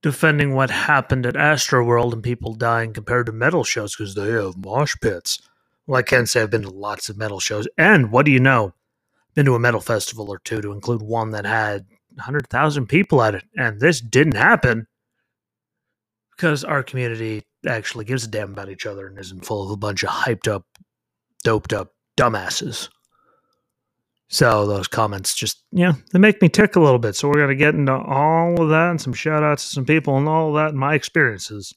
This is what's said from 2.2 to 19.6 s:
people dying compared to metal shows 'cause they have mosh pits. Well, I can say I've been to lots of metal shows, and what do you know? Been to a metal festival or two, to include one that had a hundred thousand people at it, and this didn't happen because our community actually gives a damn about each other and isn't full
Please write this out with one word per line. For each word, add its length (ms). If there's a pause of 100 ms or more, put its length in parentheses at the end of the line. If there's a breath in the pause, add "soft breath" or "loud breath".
people 300
dying 400
compared 320
to 80
metal 320
shows 280
'cause 220
they 160
have 240
mosh 460
pits. 400 (440)
Well, 140
I 20
can 260
say 140
I've 80
been 120
to 80
lots 400
of 80
metal 240
shows, 260 (100)
and 320
what 160
do 60
you 80
know? 340 (600)
Been 140
to 80
a 40
metal 220
festival 480
or 100
two, 220
to 100
include 300
one 300
that 140
had 400 (320)
a 40
hundred 260
thousand 400
people 340
at 140
it, 80 (140)
and 240
this 180
didn't 380
happen 500 (1400)
because 320
our 200
community 600 (240)
actually 380
gives 180
a 60
damn 240
about 160
each 160
other 220
and 120
isn't 260
full 200